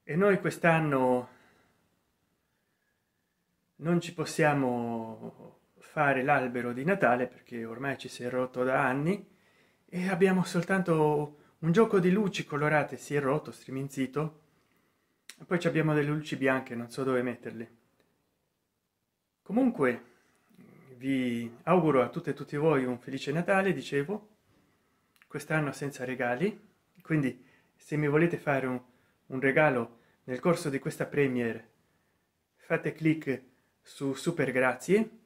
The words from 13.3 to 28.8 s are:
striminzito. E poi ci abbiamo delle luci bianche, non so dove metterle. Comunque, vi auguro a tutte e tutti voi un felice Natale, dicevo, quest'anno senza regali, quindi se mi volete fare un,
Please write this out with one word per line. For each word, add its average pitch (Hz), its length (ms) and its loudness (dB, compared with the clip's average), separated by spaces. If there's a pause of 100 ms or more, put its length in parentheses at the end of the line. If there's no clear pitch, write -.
striminzito. 139 880 -6 (1000)
E 165 60 -18
poi 175 140 0
ci 175 80 -2
abbiamo 156 260 2
delle 147 160 2
luci 151 260 -4
bianche, 131 380 0
non 117 160 -8
so 135 140 -8
dove 127 180 0
metterle. 113 580 -8 (1700)
Comunque, 175 540 0 (920)
vi 123 580 -4 (100)
auguro 160 380 4
a 120 60 2
tutte - 220 -6
e 135 40 -4
tutti - 220 -10
voi 147 300 2
un 123 140 -4
felice 135 340 -8
Natale, 190 400 0
dicevo, 143 560 -4 (1000)
quest'anno 151 460 -2
senza 135 320 -8
regali, 127 640 -2 (320)
quindi 147 440 -2 (300)
se - 220 -8
mi 151 100 0
volete 156 300 2
fare 135 300 -2
un, 127 140 -4 (440)